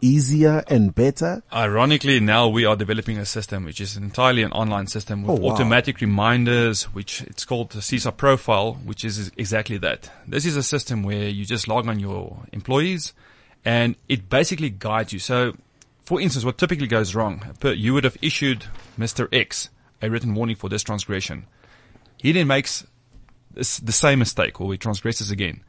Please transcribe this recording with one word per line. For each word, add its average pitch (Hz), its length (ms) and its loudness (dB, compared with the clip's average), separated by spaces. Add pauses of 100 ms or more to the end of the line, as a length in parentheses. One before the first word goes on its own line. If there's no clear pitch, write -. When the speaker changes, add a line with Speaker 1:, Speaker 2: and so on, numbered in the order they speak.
Speaker 1:
easier 151 640 6
and 107 260 6
better? 165 500 2 (100)
Speaker 2:
Ironically, 123 680 4
now 110 280 6
we 113 180 4
are 107 100 4
developing 107 420 -2
a 101 80 -6
system 98 400 -6
which 78 160 -10
is 101 160 -8
entirely 117 460 2
an - 80 -2
online 104 360 -2
system 101 360 -6
with 117 160 0
Speaker 1:
Oh, - 20 -2
wow. 120 120 2
Speaker 2:
automatic 120 480 2
reminders, 117 800 2 (100)
which - 300 -10
it's - 220 -10
called 117 260 -4
the 107 100 -10
cesar 120 300 -2
profile, 117 640 2 (120)
which - 200 -10
is 104 320 -6
exactly 110 420 -4
that. 85 300 -4 (180)
This 143 180 -2
is 160 100 0
a 139 80 0
system 123 400 -2
where 104 240 -2
you 101 180 -6
just 107 220 -4
log 110 200 0
on 107 120 -2
your 95 380 -8 (140)
employees 151 640 -2 (520)
and 117 300 2 (140)
it 123 200 -2
basically 156 400 0
guides 107 440 -4
you. 95 60 -8
So, 123 360 -2 (480)
for 175 160 0
instance, 135 260 0
what 123 120 -2
typically 156 300 -2
goes 107 280 0
wrong, 107 440 -2
per-, 135 140 0
you 113 200 0
would 139 100 2
have 127 180 2
issued 135 440 -2 (320)
Mister 113 340 -4
X - 380 0 (320)
a 110 80 -2
written 117 240 -2
warning 113 220 -2
for - 120 -10
this 101 160 -4
transgression. 98 640 -6 (720)
He - 140 2
then 170 160 4
makes 139 380 0 (680)
this, - 240 -4
the 113 140 -6
same 139 280 6
mistake - 420 0
or 95 100 -4
he 95 60 -4
transgresses 107 540 -4
again. 95 380 -4